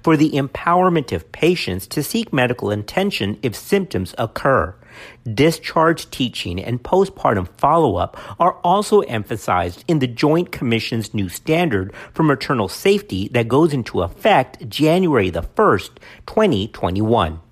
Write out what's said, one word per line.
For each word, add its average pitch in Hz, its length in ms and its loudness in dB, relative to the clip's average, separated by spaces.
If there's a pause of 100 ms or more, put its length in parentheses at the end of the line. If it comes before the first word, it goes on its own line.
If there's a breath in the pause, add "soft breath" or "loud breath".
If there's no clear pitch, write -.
for 160 140 4
the 147 140 4
empowerment 170 800 0
of 87 180 -6
patients 156 580 0
to 151 140 -4
seek - 300 -4
medical 123 380 0
attention 104 720 -2
if 104 120 -4
symptoms 170 600 -2
occur. 113 580 0 (560 loud breath)
Discharge 160 800 0
teaching 98 500 -6
and 120 240 -6
postpartum 135 640 0 (120)
follow-up 143 580 2 (240 loud breath)
are 175 140 2 (100)
also 202 360 4
emphasized 98 880 -4
in 160 120 2
the 131 80 2
Joint 151 440 0
Commission's 113 640 -4
new 101 160 -2
standard 135 680 -2 (200 loud breath)
for 170 80 -2
maternal 135 460 0
safety 190 640 -2
that 117 160 0
goes 147 260 4
into 113 260 -4
effect 143 680 0
January 151 640 2
the 85 140 -4
first, - 580 0 (240 loud breath)
twenty 127 440 0
twenty-one. 95 720 0 (120)